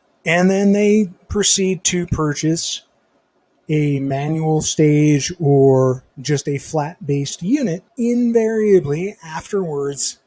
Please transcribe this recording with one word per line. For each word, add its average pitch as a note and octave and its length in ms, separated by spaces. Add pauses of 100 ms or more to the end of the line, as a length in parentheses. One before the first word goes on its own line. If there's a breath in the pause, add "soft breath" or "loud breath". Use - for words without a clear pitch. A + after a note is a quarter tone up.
(260)
and F3 240
then G3 220
they G#3 400 (160)
proceed F#3+ 560
to F3 240
purchase D#3 720 (880)
a D3 300
manual D#3 640
stage D3+ 800
or C3+ 600 (200)
just C#3 260
a C#3+ 100
flat-based C#3+ 840
unit, G#3 400 (140)
invariably A3 1200
afterwards D#3 1040